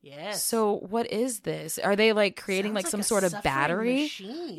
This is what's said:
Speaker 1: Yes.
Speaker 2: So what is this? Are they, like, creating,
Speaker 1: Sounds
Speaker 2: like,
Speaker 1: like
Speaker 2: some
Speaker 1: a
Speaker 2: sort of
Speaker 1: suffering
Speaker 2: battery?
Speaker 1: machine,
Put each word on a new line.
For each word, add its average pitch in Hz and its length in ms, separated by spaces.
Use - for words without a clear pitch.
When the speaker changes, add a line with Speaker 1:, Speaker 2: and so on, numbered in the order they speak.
Speaker 1:
Yes. 165 380
Speaker 2:
So 214 360
what 226 340
is 233 300
this? 156 360
Are 196 160
they, 220 180
like, 208 220
creating, 196 360
Speaker 1:
Sounds 220 40
Speaker 2:
like, 196 120
Speaker 1:
like - 40
Speaker 2:
some 208 120
Speaker 1:
a - 20
Speaker 2:
sort 202 180
of 180 80
Speaker 1:
suffering 160 240
Speaker 2:
battery? 214 480
Speaker 1:
machine, 269 560